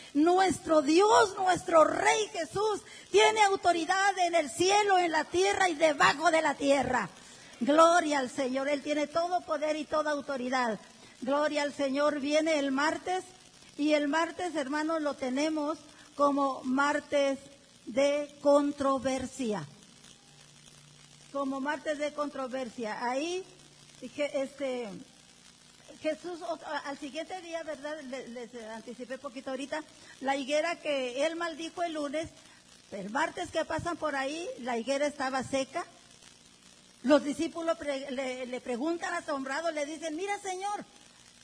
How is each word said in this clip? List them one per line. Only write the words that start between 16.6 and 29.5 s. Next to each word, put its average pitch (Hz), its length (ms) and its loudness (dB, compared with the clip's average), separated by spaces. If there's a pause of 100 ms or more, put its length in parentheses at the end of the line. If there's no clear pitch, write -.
martes 277 800 0 (460)
de 285 540 0
controversia. 269 1300 2 (1700)
Como 269 280 -4
martes 302 380 -4
de 294 140 -4
controversia. 262 920 -6
Ahí, 320 400 -2 (560)
je-, 277 420 -4
este, 254 460 -6 (1120)
Jesús, 311 420 -6
o-, 339 240 -6
a-, 294 220 -6
al 277 100 -8
siguiente 311 420 -10
día, 330 220 -10
¿verdad? 302 400 -10
Le-, 254 260 -12
les 240 260 -14 (200)
anticipé 247 440 -12
poquito 262 320 -12